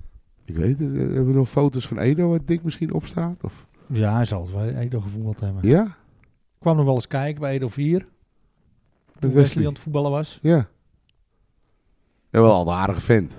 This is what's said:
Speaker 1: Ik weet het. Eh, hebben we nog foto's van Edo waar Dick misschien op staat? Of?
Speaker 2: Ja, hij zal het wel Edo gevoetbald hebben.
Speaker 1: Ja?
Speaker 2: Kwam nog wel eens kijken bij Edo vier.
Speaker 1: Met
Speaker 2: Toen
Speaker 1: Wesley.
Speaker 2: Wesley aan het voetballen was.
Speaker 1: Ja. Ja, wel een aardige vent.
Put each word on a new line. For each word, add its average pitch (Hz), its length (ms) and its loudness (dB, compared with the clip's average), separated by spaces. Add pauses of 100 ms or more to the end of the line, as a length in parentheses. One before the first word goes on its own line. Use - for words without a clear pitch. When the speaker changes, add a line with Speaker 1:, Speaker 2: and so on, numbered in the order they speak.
(440)
Speaker 1:
Ik 80 120 -10
weet 107 220 0
het. 143 140 -4
Eh, 139 60 -4
hebben 131 280 0
we 131 60 2
nog 135 180 2
foto's 139 360 0
van 113 120 -6
Edo 151 300 2
waar 165 160 0
Dick 170 180 -2
misschien 160 300 -4
op 156 140 -4
staat? 170 380 -6
Of? - 220 -10 (200)
Speaker 2:
Ja, 107 280 0
hij 120 100 2
zal 98 180 -4
het 87 100 -10
wel 101 160 -4
Edo 123 320 -4
gevoetbald 107 400 -6
hebben. 98 280 -2
Speaker 1:
Ja? 185 280 4 (640)
Speaker 2:
Kwam 165 180 2
nog 151 80 4
wel 135 100 2
eens 123 140 -2
kijken 143 320 -4
bij 139 120 -4
Edo 135 160 -2
vier. 147 300 0
Speaker 1:
Met 185 80 -6 (1080)
Speaker 2:
Toen - 80 -14
Speaker 1:
Wesley. 135 220 4
Speaker 2:
Wesley - 240 0
aan 143 60 -4
het - 100 -14
voetballen 143 280 -4
was. 147 320 -6
Speaker 1:
Ja. 151 260 2 (1600)
Ja, 113 100 4
wel 107 280 6
een 87 60 0
aardige 92 260 -2
vent. 104 380 2